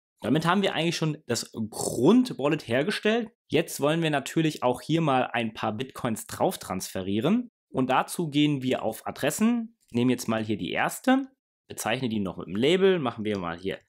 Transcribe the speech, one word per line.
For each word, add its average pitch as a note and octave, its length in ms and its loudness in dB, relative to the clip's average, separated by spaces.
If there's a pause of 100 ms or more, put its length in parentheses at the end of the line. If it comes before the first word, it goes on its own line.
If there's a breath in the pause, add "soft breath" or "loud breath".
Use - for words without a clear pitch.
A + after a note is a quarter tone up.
(220)
Damit D#3 260 0
haben F#3+ 160 2
wir - 100 0
eigentlich D#3+ 220 -2
schon D#3 320 -2
das - 240 -4
Grund-Wallet C#3+ 1160 2
hergestellt. G#3 600 0 (220)
Jetzt D3+ 280 0
wollen D3+ 220 2
wir D#3+ 80 2
natürlich D3+ 540 0
auch B2 180 2
hier D#3+ 200 2
mal C3 300 2
ein A#2 220 -2
paar A2 200 -2
Bitcoins A#2 520 -4
drauf E3 320 -2
transferieren. G#2 920 -2 (200)
Und B2+ 200 0
dazu D#3+ 380 0
gehen C#3+ 340 2
wir B2+ 180 0
auf - 240 -6
Adressen, A3 720 0 (140)
nehmen A#2+ 180 2
jetzt B2 180 -2
mal A2 160 0
hier G#2+ 140 -2
die F2+ 140 -4
erste, B3+ 560 2 (420)
bezeichne B2 400 -2
die A2 120 0
noch F2 160 -4
mit F2 100 -10
dem E2+ 80 -6
Label, F#3 420 4
machen A#2 260 -4
wir G#2 140 -2
mal F2 220 -4
hier F#2 180 -6 (220)